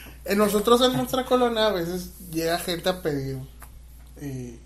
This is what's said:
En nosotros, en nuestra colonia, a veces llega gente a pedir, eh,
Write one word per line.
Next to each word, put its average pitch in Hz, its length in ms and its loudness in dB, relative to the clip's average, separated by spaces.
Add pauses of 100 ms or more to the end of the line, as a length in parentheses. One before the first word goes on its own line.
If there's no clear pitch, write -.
(240)
En 202 140 0
nosotros, 214 440 6
en 254 140 4
nuestra 254 300 0
colonia, 233 400 4
a 208 60 2
veces 180 400 -4 (180)
llega 165 280 0
gente 170 300 -4
a 180 140 -2
pedir, 135 360 -2 (800)
eh, 127 500 -10